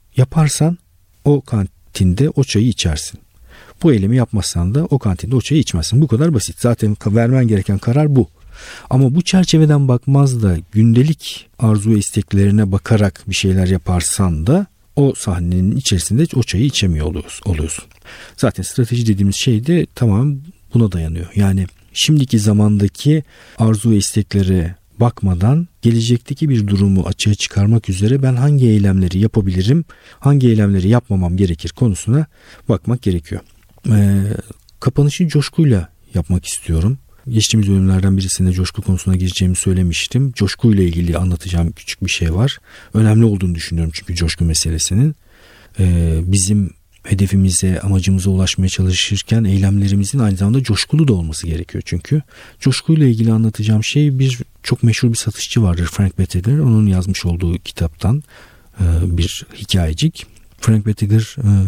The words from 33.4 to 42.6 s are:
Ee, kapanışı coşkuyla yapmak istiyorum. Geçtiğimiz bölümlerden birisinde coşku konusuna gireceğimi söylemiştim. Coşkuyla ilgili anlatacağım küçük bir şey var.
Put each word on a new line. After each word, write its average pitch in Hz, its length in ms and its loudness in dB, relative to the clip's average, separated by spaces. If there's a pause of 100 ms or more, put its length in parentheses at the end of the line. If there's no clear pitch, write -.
Ee, 101 340 2 (580)
kapanışı 147 480 0
coşkuyla 139 600 0 (260)
yapmak 90 300 -2
istiyorum. 90 540 -2 (300)
Geçtiğimiz 110 420 0
bölümlerden 95 460 2
birisinde 92 360 0
coşku 90 300 -4
konusuna 92 340 0
gireceğimi 90 400 0
söylemiştim. 95 760 -2
Coşkuyla 101 520 0
ilgili 85 320 -2
anlatacağım 87 560 -2
küçük - 320 -12
bir 87 60 -4
şey 82 240 -2
var. 117 240 -2 (360)